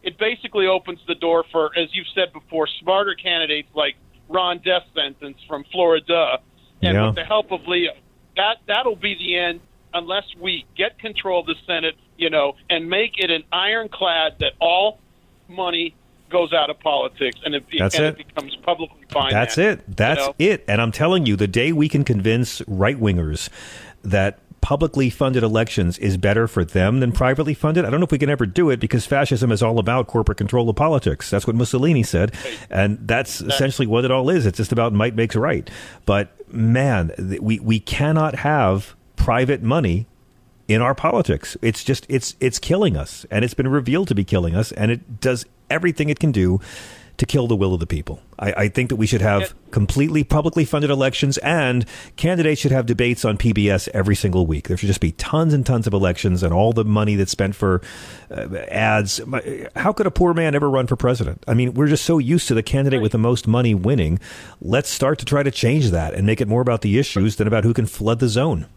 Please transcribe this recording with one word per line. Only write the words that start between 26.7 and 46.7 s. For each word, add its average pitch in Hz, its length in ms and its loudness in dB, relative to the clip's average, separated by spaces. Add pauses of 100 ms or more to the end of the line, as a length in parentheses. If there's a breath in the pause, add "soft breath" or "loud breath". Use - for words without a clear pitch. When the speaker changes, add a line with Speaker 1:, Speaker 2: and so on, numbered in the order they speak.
Speaker 2:
than 123 140 2
privately 147 420 0
funded, 160 300 0
I 117 60 -2
don't 143 100 0
know 180 40 2
if 160 60 -4
we 147 80 2
can 139 120 2
ever 135 160 0
do 160 240 2
it 123 100 0
because 113 260 0
fascism 135 460 2
is 104 100 2
all 117 160 2
about 113 300 0
corporate - 300 0
control 117 300 0
of 107 80 0
politics. 147 540 0
That's 101 160 0
what 113 80 0
Mussolini 127 480 2
said. 101 320 0 (100)
Speaker 1:
Right. 113 140 -10 (120)
Speaker 2:
And 101 360 0
that's 113 320 -2
Speaker 1:
That's - 160 -2
Speaker 2:
essentially 135 320 0
what 117 180 2
it 127 60 0
all 131 180 2
is. 165 180 2
It's 95 120 2
just 107 140 -2
about 117 200 2
might 107 220 2
makes 113 220 0
right. 113 340 -2 (340 loud breath)
But - 300 0 (180)
man, 113 640 2
th-, 95 240 -6
we, 110 200 0
we 110 180 0
cannot 156 580 0
have 110 600 0 (180)
private 127 480 2
money 113 440 0 (600)
in 107 160 2
our 131 120 2
politics. - 680 0
It's 113 220 -2
just, 131 240 -2
it's, 135 320 -4
it's 127 180 0
killing 175 380 0
us, - 340 -8
and 107 140 0
it's 120 100 -4
been 131 140 0
revealed 139 400 0
to 117 80 0
be 98 80 0
killing 87 320 0
us, 110 160 0
and 107 180 0
it 117 300 -6
does 127 260 -2 (240)
everything 160 380 0
it 147 100 -2
can 151 140 2
do 95 280 2 (560 loud breath)